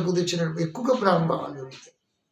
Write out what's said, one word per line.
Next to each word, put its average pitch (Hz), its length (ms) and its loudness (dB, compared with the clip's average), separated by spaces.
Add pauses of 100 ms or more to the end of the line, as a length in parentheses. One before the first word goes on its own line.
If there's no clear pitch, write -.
కుదిర్చిన 170 540 0
ఎక్కువగా 240 400 0
ప్రేమ 180 220 4
వివాహాలు - 320 -2
జరుగుతాయి. - 400 -14 (380)